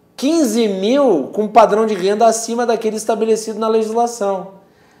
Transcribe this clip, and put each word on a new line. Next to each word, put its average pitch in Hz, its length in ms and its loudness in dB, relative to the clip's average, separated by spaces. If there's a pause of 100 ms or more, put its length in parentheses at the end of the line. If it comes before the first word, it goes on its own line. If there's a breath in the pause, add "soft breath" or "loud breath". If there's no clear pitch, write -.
(160)
Quinze 240 500 0
mil 202 640 2
com 214 180 -4
padrão 214 400 4
de 214 80 -2
renda 202 320 0
acima 226 400 0
daquele 220 300 -2
estabelecido 220 640 -2
na 220 80 0
legislação. 220 880 -2 (420 soft breath)